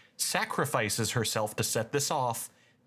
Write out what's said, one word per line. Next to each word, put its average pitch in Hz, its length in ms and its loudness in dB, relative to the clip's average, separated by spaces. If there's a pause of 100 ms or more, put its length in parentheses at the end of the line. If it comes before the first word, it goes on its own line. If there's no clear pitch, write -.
(160)
sacrifices 131 960 0
herself 110 460 0
to 113 60 2
set - 280 0
this 139 180 0
off 127 400 -2 (380)